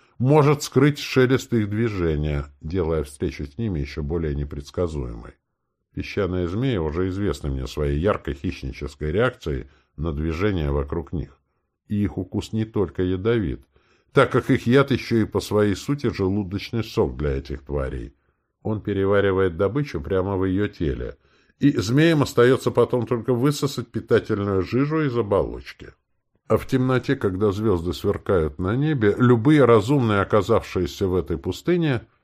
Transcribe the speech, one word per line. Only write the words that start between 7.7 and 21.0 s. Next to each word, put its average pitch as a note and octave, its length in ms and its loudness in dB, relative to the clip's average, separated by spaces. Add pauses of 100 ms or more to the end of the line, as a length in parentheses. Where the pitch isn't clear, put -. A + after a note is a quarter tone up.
яркой F2 360 -2
хищнической D2 800 -8
реакцией F#2+ 540 -2 (300)
на D#2+ 160 -4
движение D#2+ 580 -2
вокруг C#2+ 420 -4
них. D2 260 -8 (500)
И G#2 140 -2
их G2 140 -4
укус G2 360 -6
не A2 120 -2
только G2 380 -4
ядовит, F#2 600 -2 (500)
так C3 180 4
как B2+ 200 0
их C3 160 0
яд C3+ 240 4
еще A#2 260 0
и G#2+ 80 4
по G2+ 160 -2
своей G#2 340 0
сути C#3+ 340 -4
желудочный G2 760 -4
сок D2 320 -2
для C#2+ 160 -2
этих C2+ 320 -6
тварей. C2 500 -6 (480)
Он G#2+ 180 -4
переваривает G2 760 2
добычу G2 440 -2
прямо F#2+ 360 -2
в F#2 80 0
ее G2 240 0
теле — B1 480 -6 (440)